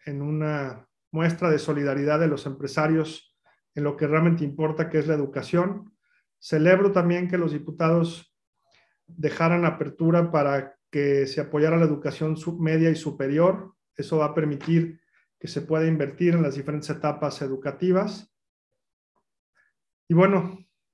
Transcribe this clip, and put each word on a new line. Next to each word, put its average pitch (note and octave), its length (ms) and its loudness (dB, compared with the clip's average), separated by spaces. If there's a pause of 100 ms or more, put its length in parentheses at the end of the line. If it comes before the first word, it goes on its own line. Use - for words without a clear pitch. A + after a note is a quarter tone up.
en C#3+ 180 -8
una D3 680 -4 (220)
muestra E3 400 0
de D3+ 80 4
solidaridad D3 640 0
de E3+ 80 4
los C#3+ 180 -4
empresarios D#3 920 -2 (380)
en D3 100 -4
lo C#3+ 120 -2
que D3+ 100 -2
realmente D#3+ 380 2
importa, D#3 440 -2
que D#3+ 100 0
es D3 80 0
la D#3+ 80 0
educación. E3+ 760 -2 (460)
Celebro F#3 540 4
también F3 360 2
que F3+ 100 -2
los D#3+ 140 0
diputados E3 840 -2 (720)
dejaran E3 580 0
apertura E3 640 0
para C#3+ 460 0 (140)
que C#3 360 2
se C3+ 140 -6
apoyara D3+ 360 0
la E3+ 80 6
educación D#3 520 -2
sub-, E3+ 240 -8
media D#3+ 300 4
y D3+ 60 2
superior. D#3 800 0 (220)
Eso D#3+ 220 -2
va D3+ 80 2
a D3+ 80 -4
permitir E3 680 0 (380)
que D#3+ 100 -14
se E3 140 -8
pueda D#3+ 240 0
invertir D#3+ 480 0
en E3+ 80 4
las C#3+ 120 0
diferentes D3 360 -8
etapas D3 520 -4
educativas. D#3+ 920 -2 (1800)
Y E3+ 60 2
bueno, F3+ 440 2 (360)